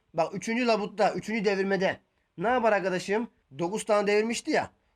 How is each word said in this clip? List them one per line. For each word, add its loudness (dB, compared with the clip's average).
Bak -2
üçüncü -2
labutta, 0
üçüncü -4
devirmede 0
ne -2
yapar 2
arkadaşım? 0
Dokuz -4
tane 2
devirmişti 0
ya. 0